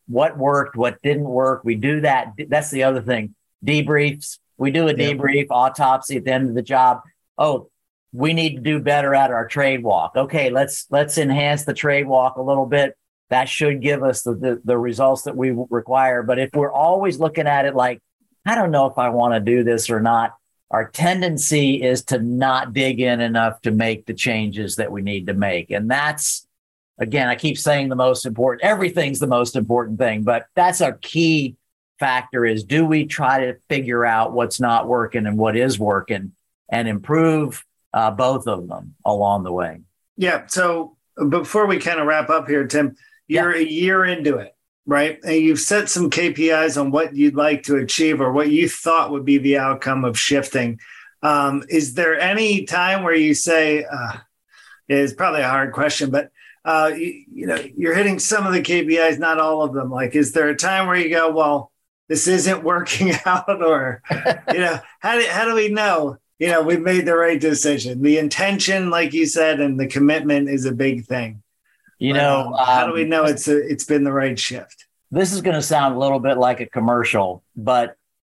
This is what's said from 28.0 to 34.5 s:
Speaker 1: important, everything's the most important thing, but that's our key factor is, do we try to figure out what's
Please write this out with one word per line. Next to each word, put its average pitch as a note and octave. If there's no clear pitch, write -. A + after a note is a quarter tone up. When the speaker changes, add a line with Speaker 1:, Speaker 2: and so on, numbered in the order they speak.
Speaker 1:
important, A#2+
everything's F3
the C#3+
most B2
important A2
thing, G#2+
but A#2
that's F3+
our C3+
key D#3
factor B2+
is, G#2+
do D3+
we D#3
try C3+
to B2
figure A#2+
out A2+
what's A#2